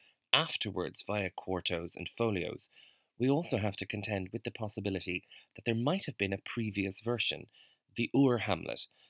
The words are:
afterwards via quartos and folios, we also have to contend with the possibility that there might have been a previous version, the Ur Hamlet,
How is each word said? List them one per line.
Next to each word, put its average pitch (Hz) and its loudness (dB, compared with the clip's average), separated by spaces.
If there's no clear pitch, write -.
afterwards 98 0
via 101 0
quartos 87 -2
and - -6
folios, 90 -2
we 127 2
also 143 2
have 101 0
to - -2
contend 101 -2
with 113 -4
the 113 -6
possibility 98 -2
that - -18
there 117 4
might 135 2
have - -4
been 98 2
a 98 -2
previous 101 -2
version, 113 -2
the - -2
Ur 127 6
Hamlet, - 0